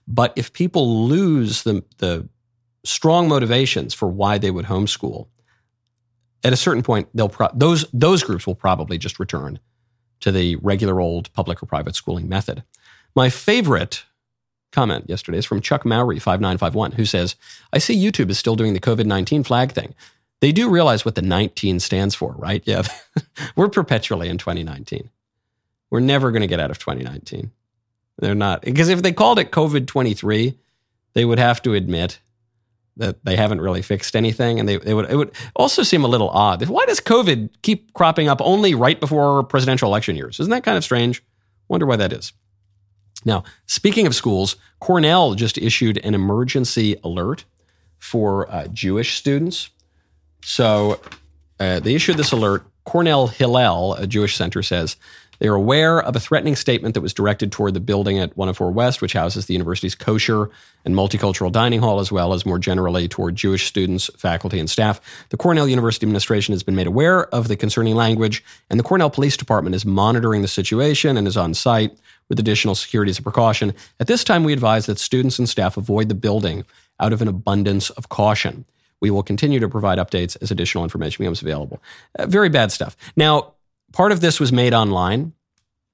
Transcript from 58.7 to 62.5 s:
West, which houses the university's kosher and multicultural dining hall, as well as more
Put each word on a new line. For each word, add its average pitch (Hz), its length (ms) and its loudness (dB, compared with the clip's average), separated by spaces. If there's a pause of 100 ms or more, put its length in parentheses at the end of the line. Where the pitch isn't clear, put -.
West, 120 300 0
which 92 120 -4
houses 92 320 -2
the 95 80 -4
university's 90 420 -4
kosher 110 540 0 (340)
and 90 100 -2
multicultural 95 580 0
dining 113 280 2
hall, 104 220 2
as 95 100 -4
well 92 220 0
as 87 120 -4
more 90 140 -2